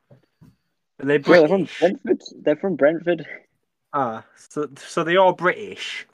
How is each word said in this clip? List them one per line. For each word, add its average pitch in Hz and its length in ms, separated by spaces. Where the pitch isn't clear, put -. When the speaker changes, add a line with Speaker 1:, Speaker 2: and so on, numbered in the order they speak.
Speaker 1:
Are - 60
they 147 80
Speaker 2:
Yeah, 151 60
they're 151 280
from 185 160
Speaker 1:
British? - 140
Speaker 2:
Brentford. - 440
They're 151 140
from 190 200
Brentford. 160 500
Speaker 1:
Ah, 120 320
so, - 400
so - 280
they 170 120
are 190 160
British. - 800